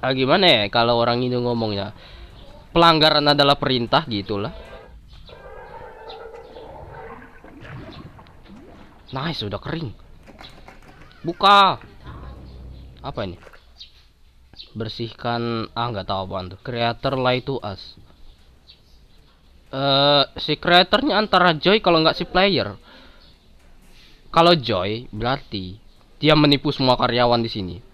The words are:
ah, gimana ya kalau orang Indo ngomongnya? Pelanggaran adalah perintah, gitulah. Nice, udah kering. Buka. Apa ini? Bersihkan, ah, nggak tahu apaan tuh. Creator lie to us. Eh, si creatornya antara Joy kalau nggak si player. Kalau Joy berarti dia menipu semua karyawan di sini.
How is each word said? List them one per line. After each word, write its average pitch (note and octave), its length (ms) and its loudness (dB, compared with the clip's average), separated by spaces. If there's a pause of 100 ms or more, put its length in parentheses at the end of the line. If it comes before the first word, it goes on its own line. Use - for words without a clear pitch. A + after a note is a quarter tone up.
ah, C3 80 -2
gimana C3+ 320 2
ya C#3 240 6
kalau A#2 320 2
orang A#2+ 240 2
Indo B2 160 -2
ngomongnya? A2 560 -4 (800)
Pelanggaran D#3 560 4
adalah C#3+ 240 4
perintah, C3 560 0
gitulah. G#2 400 -4 (4000)
Nice, D3 320 -6
udah G2+ 160 -8
kering. E3 320 -8 (1300)
Buka. G3 560 4 (1200)
Apa C3 240 -8
ini? F#2 160 -10 (1400)
Bersihkan, A#2 960 -6
ah, A#2+ 160 -6
nggak G#2 160 -6
tahu G2 240 -6
apaan F#2 240 -10
tuh. F#2+ 80 -20
Creator A#2 560 -4
lie B2+ 320 0
to C#3 160 -8
us. - 320 -14 (1800)
Eh, C#3 520 2 (120)
si - 240 -4
creatornya G#3 560 4
antara F#3 400 4
Joy G3 240 4
kalau E3+ 240 4
nggak D#3+ 160 2
si F3 80 -6
player. D3+ 480 0 (1600)
Kalau E3+ 160 6
Joy A2+ 640 -2
berarti G#2+ 640 -6 (400)
dia D3+ 160 4
menipu D3 360 4
semua B2+ 280 2
karyawan A#2+ 400 2
di A#2 80 -2
sini. F#2+ 300 -8 (160)